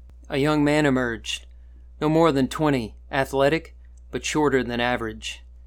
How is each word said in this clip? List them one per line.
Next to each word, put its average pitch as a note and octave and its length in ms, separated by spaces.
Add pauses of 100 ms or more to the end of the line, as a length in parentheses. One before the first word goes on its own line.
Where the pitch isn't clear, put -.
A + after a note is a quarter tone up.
(300)
A D3 80
young D3 260
man D3+ 220
emerged, B2 600 (540)
no D3+ 80
more D#3+ 240
than C3+ 160
twenty, C#3 480 (140)
athletic, C#3 640 (340)
but B2+ 140
shorter C3+ 380
than A#2+ 180
average. A2+ 640 (220)